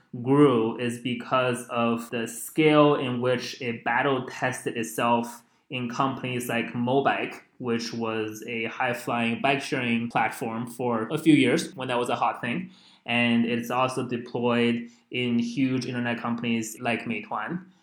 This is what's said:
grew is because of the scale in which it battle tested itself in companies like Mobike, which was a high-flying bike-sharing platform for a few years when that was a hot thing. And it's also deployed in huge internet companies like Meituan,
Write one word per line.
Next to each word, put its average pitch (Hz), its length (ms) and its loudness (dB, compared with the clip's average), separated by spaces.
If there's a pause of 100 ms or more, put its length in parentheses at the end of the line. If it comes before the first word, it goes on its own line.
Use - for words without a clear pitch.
(240)
grew 123 560 6
is 120 200 -2
because 123 680 -2
of 117 420 0
the 113 180 -4
scale 151 680 6
in 123 260 -2
which 123 400 0
it 117 220 -6
battle 123 420 0
tested - 500 -4
itself 120 680 0 (260)
in 127 180 -4
companies 127 640 -2
like 117 240 -2
Mobike, 120 680 0 (180)
which 117 340 -4
was 110 540 -4
a 113 180 -6
high-flying 120 760 -2
bike-sharing 123 680 0
platform 117 560 -2
for 117 460 -2
a 151 60 -2
few 156 180 6
years 131 400 2
when 131 120 -8
that 123 120 0
was 123 100 -2
a 120 60 2
hot 117 260 -2
thing. 117 300 -4 (340)
And 117 400 4
it's 120 240 -2
also 127 380 0
deployed 120 840 0 (220)
in 123 260 0
huge 127 480 0
internet 120 340 -4
companies 117 640 -2
like 117 240 -2
Meituan, 113 600 -6 (180)